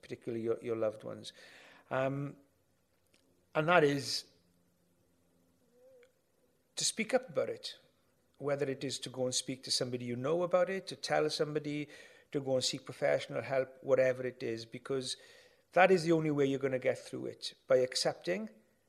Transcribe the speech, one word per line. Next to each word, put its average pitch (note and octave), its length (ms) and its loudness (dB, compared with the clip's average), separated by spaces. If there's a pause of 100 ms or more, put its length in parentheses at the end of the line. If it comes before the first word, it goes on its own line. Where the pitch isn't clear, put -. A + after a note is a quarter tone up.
particularly A#2 420 -8
your, A2+ 180 0
your A#2 140 -2
loved A2 300 -2
ones. G#2+ 260 -12 (580)
Um, C3+ 440 -2 (1200)
and D#3 140 2
that E3+ 160 8
is C#3 400 -2 (2500)
to - 80 -4
speak - 300 -2
up B3+ 160 0
about C3+ 180 -2
it, - 280 -10 (640)
whether C#3 260 -2
it C3+ 180 -4
is C3 160 -6
to - 100 -10
go B2+ 140 -4
and B2+ 100 -2
speak E3+ 300 -6
to - 80 -6
somebody B2 320 -2
you A#2+ 140 -4
know D#3 260 0
about F3+ 260 2
it, F#3+ 180 -6
to - 100 -12
tell D3+ 320 0
somebody, D3 580 -4 (460)
to C#3+ 80 0
go C3 140 0
and B2+ 80 2
seek - 200 -2
professional - 580 -2
help, C3 280 -2 (120)
whatever C3 460 4
it B2 160 -8
is, A2+ 220 -6
because B2+ 500 -6 (580)
that F#3 180 8
is F3+ 120 6
the E3 80 4
only D#3 200 4
way C#3+ 140 4
you're C3+ 140 0
gonna C3 180 0
get B2+ 220 0
through B2+ 280 -8
it, - 260 -10 (160)
by C3 80 8
accepting E3+ 720 0 (400)